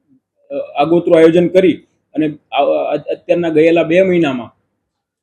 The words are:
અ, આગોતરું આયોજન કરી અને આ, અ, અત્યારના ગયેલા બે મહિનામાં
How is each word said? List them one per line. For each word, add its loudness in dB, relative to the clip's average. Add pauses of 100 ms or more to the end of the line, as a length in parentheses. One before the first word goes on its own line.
(520)
અ, -10 (200)
આગોતરું 2
આયોજન 4
કરી 2 (420)
અને -4 (140)
આ, 0
અ, -2
અત્યારના -4
ગયેલા 2
બે 0
મહિનામાં -2 (720)